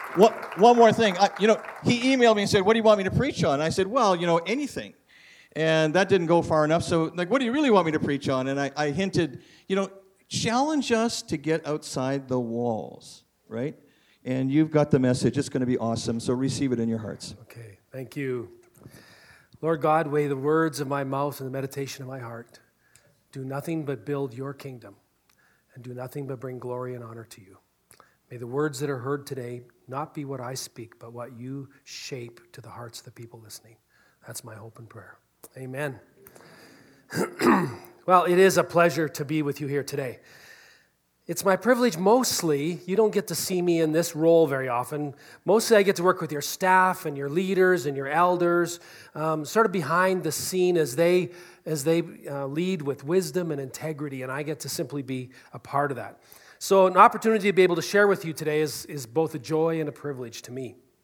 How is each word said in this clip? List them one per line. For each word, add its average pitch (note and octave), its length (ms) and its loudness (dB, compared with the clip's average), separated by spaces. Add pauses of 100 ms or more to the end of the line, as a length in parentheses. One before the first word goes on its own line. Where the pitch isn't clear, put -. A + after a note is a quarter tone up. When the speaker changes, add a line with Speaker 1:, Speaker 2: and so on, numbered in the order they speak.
(160)
Speaker 1:
wha-, G#3+ 160 8 (260)
one A#3+ 180 8
more A3+ 160 8
thing. G3+ 260 2
I, G3 100 6 (120)
you G3+ 80 4
know, G#3 120 4 (220)
he A#3+ 320 2
emailed A#3 220 6
me G3+ 60 0
and G3 60 0
said, G3 160 2
"What G#3+ 100 4
do A#3 40 4
you A3 60 0
want G#3+ 140 6
me G3 40 -2
to F#3+ 80 0
preach B3 320 0
on?" D#3 120 2
And D3 100 0
I D#3+ 60 0
said, F#3+ 180 0
"Well, A3 260 2
you F3 140 0
know, E3 80 4 (100)
anything." G3 480 -6 (640)
And D#3 380 2
that F#3 140 2
didn't F#3 200 2
go E3+ 120 6
far D#3 240 2
enough. D#3+ 200 2
So, D#3+ 320 0
like, F3 140 -4
"What C4 100 2
do B3+ 60 -2
you A3+ 40 0
really C#4 220 2
want F3+ 140 6
me D#3+ 40 0
to D3+ 80 -2
preach C#3+ 300 -2
on?" C3 180 0
And C#3 140 -2
I, C#3 160 -2
I D3 140 -2
hinted, D#3+ 520 -2 (240)
you F#3+ 80 -4
know, G3 160 -2 (380)
"Challenge C4+ 640 0
us A3+ 300 0
to - 140 -6
get D3+ 300 -2
outside C#3 600 -4
the B2+ 100 -2
walls," A2+ 840 -6 (240)
right? A#2+ 280 -8 (480)
And C3 240 -2
you've D#3 220 2
got D3 220 2
the C#3 80 4
message. B2 360 2
It's C#3+ 120 -2
gonna B2+ 180 -2
be B2 120 0
awesome. A#2 420 -4
So C3 120 -2
receive C3 380 -2
it A#2+ 80 0
in A2+ 100 -2
your A2+ 100 -2
hearts. - 440 -12
Speaker 2:
Okay, A2 380 -20 (100)
thank C3 260 -14
you. B2+ 340 -6 (1120)
Lord D#3 200 -2
God, D#3 320 2
may D3 160 0
the C#3 80 -2
words D3+ 420 0
of C#3+ 80 -6
my C#3+ 160 -4
mouth C#3 380 -4
and C3+ 80 -10
the B2+ 40 -10
meditation C3+ 520 -10
of B2+ 40 -14
my C3 120 -12
heart A#2 400 -16 (720)
do C3+ 120 -10
nothing C#3+ 400 -6
but C3 220 -8
build C#3 260 -4
your C3+ 220 -10
kingdom A#2+ 400 -18 (800)
and B2 100 -18
do B2 100 -14
nothing C3 320 -10
but C3 140 -10
bring B2+ 180 -10
glory B2 380 -8
and A#2+ 80 -14
honor A2+ 180 -16
to - 180 -20
you. F#2+ 160 -20 (760)
May B2 40 -14
the A#2+ 120 -12
words C#3 320 -4
that D3 100 -4
are C3+ 80 -6
heard C#3 300 -8
today B2 340 -10 (240)
not C#3 260 -10
be D3+ 120 -10
what C3+ 160 -10
I B2 140 -10
speak, - 440 -14
but A#2 140 -20
what A#2+ 260 -14
you C3+ 300 -12 (160)
shape - 560 -14 (120)
to - 80 -20
the A#2 80 -20
hearts A#2 300 -16
of - 60 -18
the B2 80 -20
people A#2 260 -18
listening. A2 380 -20 (500)
That's A2+ 160 -14
my A2 140 -18
hope A2 240 -20
and A#2 80 -20
prayer. - 300 -20 (380)
Amen. C3 440 -10 (1120)
<clears throat> F3+ 640 2 (280)
Well, F3+ 180 6
it F3 140 2
is F#3+ 180 6
a E3+ 80 2
pleasure E3 420 2
to D3 180 -6
be D#3 180 -2
with C#3+ 180 -4
you D3+ 60 -6
here C#3 180 -4
today. C3+ 360 -8 (1040)
It's E3+ 180 -8
my F#3+ 120 4
privilege A#3 420 2
mostly, F3 880 2
you F#3 100 -2
don't G#3+ 160 4
get G3 140 -2
to F3 80 -8
see F3+ 260 -2
me E3+ 220 2
in D#3 100 2
this D#3+ 240 0
role E3 300 6
very C3+ 200 -4
often. C3+ 480 -6 (300)
Mostly A3 320 4
I G3+ 60 8
get F#3+ 140 2
to E3+ 60 -4
work F3+ 200 2
with D3+ 100 -6
your D3 80 -4
staff F#3 640 2
and D3 140 -6
your C#3 100 -6
leaders F#3 560 2
and C#3+ 100 -2
your C3+ 140 -6
elders, F3 720 2 (340)
um, D#3 300 -2
sort A3 220 2
of F#3 60 0
behind F3+ 500 0
the D#3 100 -4
scene F3+ 460 0
as C#3 180 0
they, F3 360 2 (340)
as D#3 180 -4
they, E3 180 2 (280)
uh, C#3 160 -6
lead E3+ 340 -4
with C#3 240 -6
wisdom E3+ 460 -2
and C#3+ 100 -6
integrity, C#3 640 -10
and B2+ 100 -8
I C#3+ 100 -6
get D3+ 180 -8
to C3+ 100 -10
simply C#3+ 320 -6
be B2+ 260 -6 (240)
a B2 60 -16
part C#3+ 320 -2
of A#2+ 80 -6
that. G#2 200 -14 (400)
So F#3+ 280 6
an F#3 100 2
opportunity G#3+ 540 6
to - 20 -2
be F3+ 100 6
able F3 140 4
to D#3+ 60 -2
share G3+ 260 4
with F#3+ 160 0
you D#3+ 80 -6
today D#3 300 -2
is, C#3+ 240 -4
is C#3+ 180 -10
both D3 300 -2
a D3+ 40 -8
joy D#3+ 420 -2
and D3+ 100 -4
a - 20 -14
privilege B2+ 500 -12
to - 80 -20
me. B2 260 -12 (280)